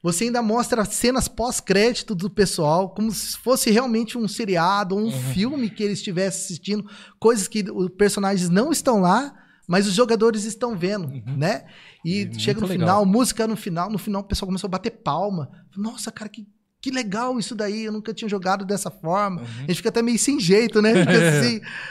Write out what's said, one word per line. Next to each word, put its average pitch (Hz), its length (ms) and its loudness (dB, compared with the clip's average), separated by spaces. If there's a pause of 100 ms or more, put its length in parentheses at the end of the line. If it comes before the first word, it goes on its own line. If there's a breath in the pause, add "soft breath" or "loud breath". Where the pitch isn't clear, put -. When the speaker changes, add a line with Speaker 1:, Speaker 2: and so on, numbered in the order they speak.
Speaker 1:
você 170 220 -2
ainda 240 180 0
mostra 226 420 0
cenas 240 420 0
pós-crédito 220 840 0
do 185 160 -2
pessoal, 185 640 2
como 220 200 -2
se - 240 -6
fosse 247 360 2
realmente 226 440 2
um 226 120 -2
seriado, 190 680 0
um 214 100 0
Speaker 2:
Uhum. 226 60 -2
Speaker 1:
filme 208 600 -2
que - 100 -10
eles 202 160 -2
estivessem 185 480 -4
assistindo, 196 400 -6 (340 loud breath)
coisas 220 280 2
que 208 260 -4
os 185 160 -2
personagens 196 580 2
não 208 240 2
estão 233 300 2
lá, 220 320 2 (340 soft breath)
mas 196 200 2
os 196 80 -2
jogadores 220 500 2
estão 226 320 -6
vendo, 185 300 -4
Speaker 2:
Uhum. 131 280 -8
Speaker 1:
né? 180 300 -2 (400 loud breath)
E 180 260 -2
Speaker 2:
E 113 80 -10
Speaker 1:
chega 139 220 0
no 180 60 0
Speaker 2:
muito 185 120 -2
Speaker 1:
final, 180 200 4
Speaker 2:
legal. 208 120 4
Speaker 1:
música 220 360 2
no 220 100 -2
final, 180 320 -4
no 214 80 -4
final 202 240 -4
o - 40 -10
pessoal - 220 -4
começou 185 200 -4
a 180 40 -4
bater 190 200 -4
palma. 160 580 -4 (260 loud breath)
"Nossa, 220 360 -8
cara, 214 180 -14
que, - 180 -18 (320)
que 269 120 -6
legal 247 480 -2
isso 226 160 -6
daí, 208 300 -4
eu 214 60 -6
nunca 214 220 -8
tinha 220 160 -8
jogado 190 340 -2
dessa 196 280 -4
forma." 185 500 -2
Speaker 2:
Uhum. 120 60 -10 (100)
Speaker 1:
A 139 100 -10
gente 180 100 0
fica 226 120 -2
até 233 140 0
meio 233 160 2
sem 285 200 0
jeito, 214 420 4
né? 220 120 6 (120)
Fica - 60 4
Speaker 2:
<laughs> 165 300 6
Speaker 1:
assim, 226 180 2 (320 loud breath)